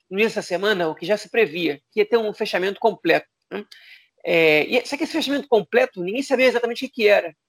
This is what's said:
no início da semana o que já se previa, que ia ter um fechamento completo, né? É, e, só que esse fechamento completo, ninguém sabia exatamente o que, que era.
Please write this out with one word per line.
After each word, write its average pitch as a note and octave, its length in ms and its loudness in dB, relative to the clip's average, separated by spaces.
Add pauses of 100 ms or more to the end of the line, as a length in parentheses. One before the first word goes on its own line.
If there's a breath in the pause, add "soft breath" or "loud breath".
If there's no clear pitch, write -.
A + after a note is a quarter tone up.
no F#3 80 -6
início G#3+ 200 0
da G3+ 40 -2
semana F3+ 460 -2
o D3+ 80 -4
que - 100 -12
já G3+ 120 0
se - 120 -16
previa, D#3+ 520 -2 (100)
que - 80 0
ia G#3 60 2
ter A#3 100 2
um G#3+ 180 0
fechamento G3 460 -4
completo, E3 480 0 (240)
né? G3+ 140 -8 (600 loud breath)
É, D#3 400 4
e, A#3+ 200 -2
só C#4+ 100 -6
que D#4+ 80 -6
esse - 100 -4
fechamento C#4+ 340 -4
completo, A3+ 540 0
ninguém G3+ 220 -4
sabia C4 240 2
exatamente A#3+ 380 -2
o - 20 -8
que, - 80 -20
que A3 120 2
era. F3+ 280 2 (140)